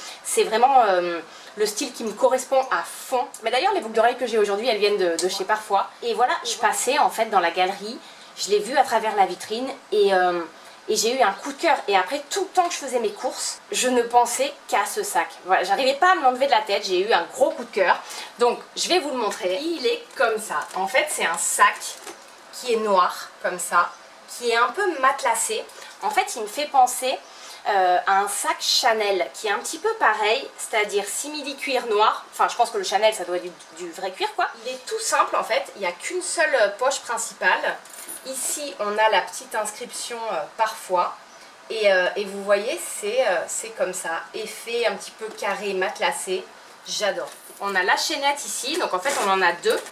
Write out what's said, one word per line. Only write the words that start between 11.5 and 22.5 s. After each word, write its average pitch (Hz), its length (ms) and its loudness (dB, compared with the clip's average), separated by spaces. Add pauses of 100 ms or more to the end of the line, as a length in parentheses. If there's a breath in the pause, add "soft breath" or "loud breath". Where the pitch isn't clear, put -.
de - 100 -14
cœur. 302 140 4 (140)
Et 196 80 4
après, 277 320 0
tout 392 120 -2
le - 60 -2
temps 349 220 2
que - 40 -6
je - 60 -6
faisais 254 200 -2
mes 214 120 -2
courses, - 480 -6 (120)
je 247 180 0
ne 247 120 4
pensais 240 500 2 (180)
qu'à 202 160 2
ce 208 180 -4
sac. 170 240 0 (160)
Voilà, 180 220 2
j'arrivais 254 300 2
pas 359 180 6
à - 20 2
me 311 80 0
l'enlever 254 220 4
de 262 60 2
la 226 100 6
tête, 202 240 -2
j'ai 185 160 2
eu 220 100 0
un 233 220 4
gros 302 180 4
coup 254 140 -8
de - 100 -14
cœur. 190 220 4 (420 loud breath)
Donc, 233 200 2 (180)
je - 100 -2
vais 349 120 2
vous 285 120 -2
le 254 60 -4
montrer. 196 440 -2
Il 311 240 -4
est - 180 -2 (120)
comme 220 240 0
ça. 170 220 -6 (140)
En - 120 0
fait, 302 220 2
c'est 202 160 -2
un 165 120 -2
sac - 380 2 (800)